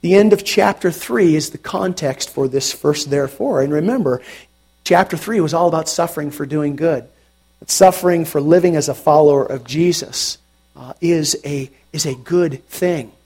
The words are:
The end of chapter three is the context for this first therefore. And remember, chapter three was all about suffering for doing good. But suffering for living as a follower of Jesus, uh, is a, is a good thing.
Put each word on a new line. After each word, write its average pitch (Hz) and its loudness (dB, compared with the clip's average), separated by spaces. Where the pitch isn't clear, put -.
The 170 2
end 208 6
of - 2
chapter 202 0
three 180 0
is 151 -2
the - -16
context 180 -6
for 139 -4
this 135 -4
first 147 -4
therefore. 143 -2
And 143 -2
remember, 156 -2
chapter 175 2
three 208 -2
was 156 0
all 170 2
about 160 -2
suffering 156 -4
for 147 -8
doing 147 -4
good. 147 -2
But - -10
suffering 180 4
for 156 -4
living 165 4
as 147 0
a 131 -4
follower 147 4
of 127 -6
Jesus, 160 -4
uh, 127 -18
is 165 0
a, 139 -8
is 151 -6
a 139 -4
good 147 -4
thing. 165 -6